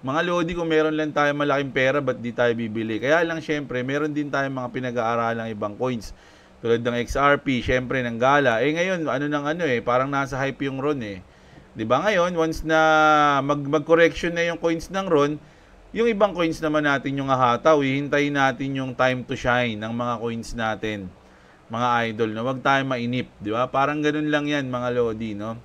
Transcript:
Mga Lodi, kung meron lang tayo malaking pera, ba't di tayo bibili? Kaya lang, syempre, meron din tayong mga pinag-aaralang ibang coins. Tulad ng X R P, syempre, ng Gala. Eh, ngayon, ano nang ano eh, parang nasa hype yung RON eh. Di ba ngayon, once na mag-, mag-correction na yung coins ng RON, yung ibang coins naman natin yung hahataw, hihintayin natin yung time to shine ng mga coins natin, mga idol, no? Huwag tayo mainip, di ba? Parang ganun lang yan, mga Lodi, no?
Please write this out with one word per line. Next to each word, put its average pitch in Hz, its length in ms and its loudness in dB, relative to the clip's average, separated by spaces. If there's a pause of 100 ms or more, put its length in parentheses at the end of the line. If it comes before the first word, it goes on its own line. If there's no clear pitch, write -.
Mga 135 200 -2
Lodi, 175 320 0
kung 170 160 -4
meron 156 240 2
lang 151 160 -2
tayo 147 240 2
malaking 143 400 0
pera, 135 280 2
ba't 127 160 -2
di 117 160 -6
tayo 120 200 2
bibili? 110 480 -4
Kaya 156 200 4
lang, 165 160 -4
syempre, 131 440 -4
meron 143 280 -2
din 147 200 -4
tayong 139 200 -2
mga 127 200 -6
pinag-aaralang 117 800 -2
ibang 104 280 -6
coins. 120 320 -4 (520)
Tulad 117 160 2
ng 120 240 -2
X 135 160 -4
R 143 240 6
P, 131 160 0
syempre, 127 400 0
ng 120 160 -4
Gala. 127 480 4
Eh, 147 80 2
ngayon, 175 400 0
ano 139 160 -2
nang 147 160 -2
ano 160 240 -2
eh, 120 160 0
parang 127 240 2
nasa 139 320 -4
hype 135 240 -4
yung 135 160 -4
RON 139 240 -2
eh. 98 160 -8 (540)
Di 101 100 -8
ba 127 220 2
ngayon, 180 320 2
once 160 240 0
na 160 180 2 (640)
mag-, 143 240 -2
mag-correction 160 680 4
na 170 140 -2
yung 170 160 -4
coins 165 320 -2
ng 190 160 -4
RON, 147 320 2 (480)
yung 220 160 -2
ibang 208 280 2
coins 165 280 0
naman 151 240 0
natin 139 320 0
yung 135 100 -4
hahataw, 131 540 4
hihintayin 143 560 0
natin 135 400 0
yung 131 160 -6
time 127 320 0
to - 80 -6
shine 120 480 0
ng 113 120 -6
mga 120 280 -2
coins 113 320 -6
natin, 107 560 -4 (640)
mga 120 140 0 (260)
idol, 110 180 0
no? 113 140 -6
Huwag 131 160 -4
tayo 139 240 4
mainip, 123 420 -4 (140)
di 101 80 -6
ba? 120 160 0
Parang 143 400 0
ganun 151 240 0
lang 147 160 0
yan, 143 240 -2
mga 123 240 -4
Lodi, 113 400 -2
no? 110 320 -8